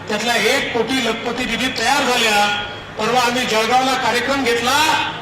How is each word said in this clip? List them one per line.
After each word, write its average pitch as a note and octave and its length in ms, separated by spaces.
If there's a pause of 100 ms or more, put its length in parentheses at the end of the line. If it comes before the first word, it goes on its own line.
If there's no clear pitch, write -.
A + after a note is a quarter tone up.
त्यातल्या A3 260
एक A#3 380
कोटी A#3+ 320
लखपती A3+ 400
दिदी A3+ 220 (120)
तयार C4+ 240
झाल्या. A3 600 (320)
परवा A#3 240
आम्ही B3 240
जळगावला B3 480
कार्यक्रम B3+ 500
घेतला B3 680 (100)